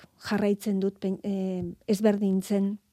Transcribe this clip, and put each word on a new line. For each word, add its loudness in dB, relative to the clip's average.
jarraitzen 0
dut -2
pen-, -2
eh, -2
ezberdintzen 2